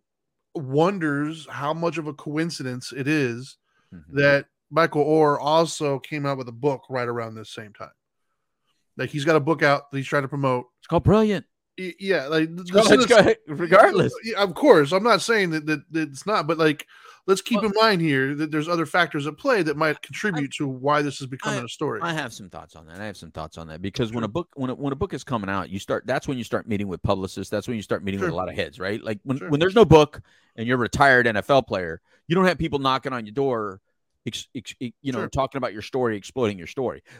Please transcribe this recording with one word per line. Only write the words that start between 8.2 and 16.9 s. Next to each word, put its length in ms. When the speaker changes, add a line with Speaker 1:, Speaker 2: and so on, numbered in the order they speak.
Speaker 1:
Like, 140
he's 140
got 120
a 40
book 220
out 300
that 40
he's 120
trying 160
to 40
promote. 380
Speaker 2:
It's 80
called 160
Brilliant. 420
Speaker 1:
Y-, 220
yeah, 260
like, 260
the, 100
Speaker 2:
It's 100
Speaker 1:
the 100
Speaker 2:
called, 120
it's 120
Speaker 1:
cynic- 400
Speaker 2:
called, 140
regardless. 520
Speaker 1:
Yeah, 180
of 120
course, 360
I'm 140
not 180
saying 280
that, 160
that, 160
that 160
it's 180
not, 220
but, 100
like, 260